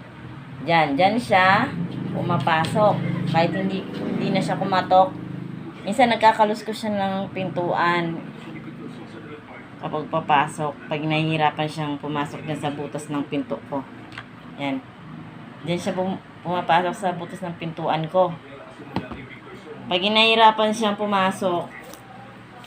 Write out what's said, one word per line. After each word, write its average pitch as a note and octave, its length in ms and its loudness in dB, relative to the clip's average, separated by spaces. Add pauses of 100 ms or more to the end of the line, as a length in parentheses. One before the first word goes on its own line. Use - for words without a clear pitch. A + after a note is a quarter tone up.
(640)
Diyan, D#3 320 4
diyan G3 240 6
siya G3 480 6 (480)
pumapasok. F3 800 2 (400)
Kahit E3+ 160 4
hindi, F#3+ 320 -2
hindi - 480 -2
na F#3+ 80 2
siya F#3 160 0
kumatok. F#3 560 6 (720)
Minsan A#3 240 4
nagkakaluskos A3 640 4
siya G#3+ 240 -4
ng G3 400 -2
pintuan. F3 800 0 (1700)
Kapag D3+ 240 -4
papasok, D3+ 640 2 (160)
pag D3+ 160 -2
nahihirapan D#3 640 2
siyang D3 320 -4
pumasok D3 480 -6
dyan D3 160 -4
sa C#3+ 80 -2
butas D3 400 -8
ng C#3+ 160 -4
pinto C#3 400 -4
ko. C#3 160 -4 (720)
Ayan. - 240 -4 (880)
Diyan F3 160 0
siya G3+ 80 -2
pum-, F#3 300 -2 (260)
pumapasok F3 480 2
sa F#3 160 -2
butas F3 320 -8
ng E3+ 160 -8
pintuan D#3+ 480 -2
ko. F3+ 240 4 (1600)
Pag F3+ 80 2
nahihirapan A3 720 6
siyang G#3+ 240 0
pumasok, F#3+ 720 0 (1000)